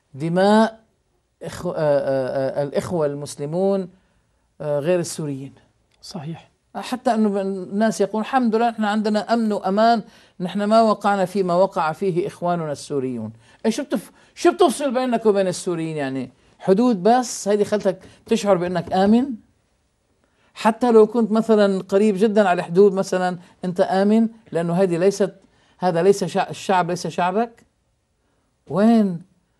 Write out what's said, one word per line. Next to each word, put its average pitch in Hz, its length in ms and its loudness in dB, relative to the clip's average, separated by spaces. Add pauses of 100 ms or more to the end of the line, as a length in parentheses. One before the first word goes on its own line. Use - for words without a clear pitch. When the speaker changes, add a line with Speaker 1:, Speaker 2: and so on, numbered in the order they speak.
(140)
Speaker 1:
دماء 180 720 2 (580)
إخو-، - 240 -12
آه، 175 100 -4
آه، 135 840 -2
آه، - 20 -2
الإخوة 160 440 -2
المسلمون، 160 840 -4 (720)
آه، 147 180 -4
غير 175 220 0
السوريين. 143 520 -8 (500)
Speaker 2:
صحيح. 156 480 -14 (260)
Speaker 1:
حتى 226 380 -4
أنه 214 260 0
الناس 196 600 -2
يقول: 202 200 0
"الحمد 233 340 0
لله، 233 160 0
نحن 220 140 -6
عندنا 214 500 -2
أمن 220 180 0
وأمان، 214 500 2 (380)
نحن 180 240 -4
ما 220 180 4
وقعنا 202 420 2
فيما 180 300 -2
وقع 180 380 0
فيه 180 340 -2
إخواننا 175 460 -4
السوريون". 127 600 -6 (320)
إيه، 220 60 2
شو 285 120 -6
بتف-، - 280 -6 (240)
شو - 180 2
بتفصل 294 420 0
بينك 247 320 -2
وبين 196 220 2
السوريين؟ 165 480 -6
يعني 135 360 -6 (260)
حدود 196 440 2
بس، 240 460 0
هيدي 202 160 2
خلتك 202 340 -2 (280)
تشعر 202 300 2
بأنك 175 360 -4
آمن؟ 208 340 4 (1300)
حتى 226 360 0
لو 220 160 8
كنت 220 240 -2
مثلا 208 520 2
قريب 196 360 2
جدا 208 300 2
على 175 140 0
حدود 185 300 4
مثلا، 185 460 -2 (260)
أنت 180 160 -4
آمن؟ 208 480 2 (240)
لأنه 170 220 -2
هيدي 175 240 2
ليست، 190 360 0 (440)
هذا 170 240 0
ليس 196 220 2
شع-، 175 260 -4
الشعب 180 400 -2
ليس 175 160 -6
شعبك. 185 600 -4 (1040)
وين 202 520 2 (380)